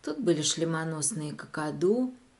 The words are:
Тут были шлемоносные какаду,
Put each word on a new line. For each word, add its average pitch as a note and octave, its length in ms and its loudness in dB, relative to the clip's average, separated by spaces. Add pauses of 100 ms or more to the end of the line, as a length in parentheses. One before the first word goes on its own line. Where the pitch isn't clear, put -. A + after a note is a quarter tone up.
Тут D4+ 180 -6
были E3+ 220 4
шлемоносные D#3+ 920 -2
какаду, E3+ 800 0 (260)